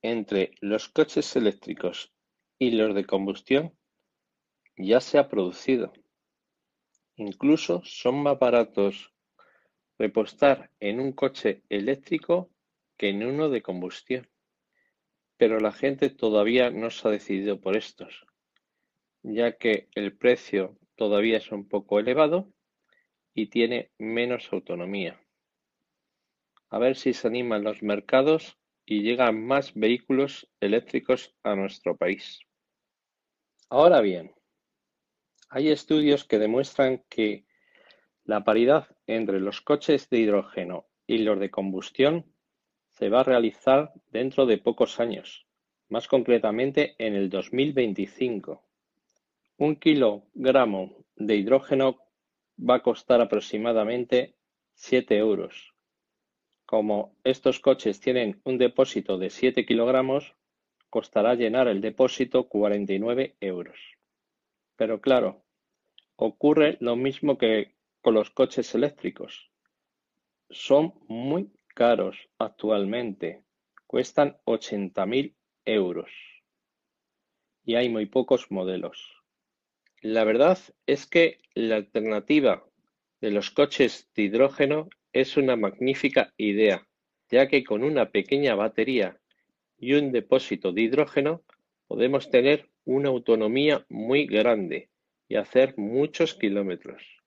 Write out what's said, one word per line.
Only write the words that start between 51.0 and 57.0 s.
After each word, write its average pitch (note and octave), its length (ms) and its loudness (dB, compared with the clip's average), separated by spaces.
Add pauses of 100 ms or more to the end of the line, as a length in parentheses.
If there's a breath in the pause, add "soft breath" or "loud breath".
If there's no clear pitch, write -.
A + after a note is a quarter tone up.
de G#2+ 220 -2
hidrógeno C3 600 0 (600)
va B2 180 2
a - 60 -2
costar A#2+ 380 2
aproximadamente A2+ 1120 -2 (400)
siete A#2+ 440 0
euros. G2+ 560 -2 (880)
Como G#2+ 580 -2